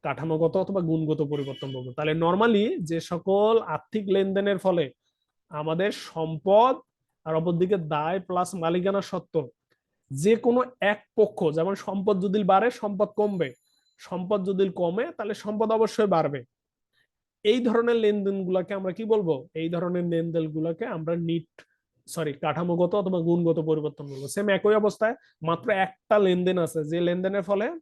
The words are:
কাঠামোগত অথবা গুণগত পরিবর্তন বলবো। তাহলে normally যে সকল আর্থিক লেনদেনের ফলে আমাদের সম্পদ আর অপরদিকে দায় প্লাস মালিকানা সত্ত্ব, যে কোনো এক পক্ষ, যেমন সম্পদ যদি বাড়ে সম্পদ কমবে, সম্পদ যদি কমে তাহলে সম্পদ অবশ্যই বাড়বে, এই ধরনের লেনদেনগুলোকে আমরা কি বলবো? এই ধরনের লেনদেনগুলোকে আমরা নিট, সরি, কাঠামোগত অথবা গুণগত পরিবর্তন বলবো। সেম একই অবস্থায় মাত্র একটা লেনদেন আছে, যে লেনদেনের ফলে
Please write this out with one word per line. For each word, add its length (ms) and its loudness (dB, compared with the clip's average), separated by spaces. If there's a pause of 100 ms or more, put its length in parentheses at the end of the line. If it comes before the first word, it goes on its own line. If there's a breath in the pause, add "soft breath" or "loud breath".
কাঠামোগত 540 -2
অথবা 240 0
গুণগত 420 0
পরিবর্তন 500 -6
বলবো। 200 -10
তাহলে 220 -2 (100)
normally 420 4 (140)
যে 200 -4
সকল 680 2
আর্থিক 420 -6
লেনদেনের 500 2
ফলে 340 0 (560)
আমাদের 440 -2
সম্পদ 840 2 (500)
আর 100 -4
অপরদিকে 420 0
দায় 440 -2
প্লাস 340 -2
মালিকানা 560 0
সত্ত্ব, 380 -4 (640)
যে 260 2
কোনো 240 2 (200)
এক 260 0 (100)
পক্ষ, 220 2 (180)
যেমন 180 0
সম্পদ 500 -2
যদি 200 0
বাড়ে 260 4
সম্পদ 460 -4
কমবে, 320 0 (500)
সম্পদ 500 -4
যদি 160 2 (160)
কমে 240 0 (120)
তাহলে 180 -6
সম্পদ 380 -2
অবশ্যই 340 2
বাড়বে, 340 2 (1040)
এই 160 4
ধরনের 360 2
লেনদেনগুলোকে 800 0
আমরা 180 -4
কি 120 -8
বলবো? 500 0
এই 140 -4
ধরনের 360 -2
লেনদেনগুলোকে 800 -2
আমরা 300 -4
নিট, 320 -2 (580)
সরি, 260 -6
কাঠামোগত 640 -2
অথবা 260 0
গুণগত 380 2 (120)
পরিবর্তন 420 -2
বলবো। 160 -10
সেম 200 -2
একই 260 2
অবস্থায় 400 0 (280 soft breath)
মাত্র 280 -2
একটা 480 0
লেনদেন 400 2
আছে, 260 -2
যে 160 -2
লেনদেনের 420 0
ফলে 240 -2 (160)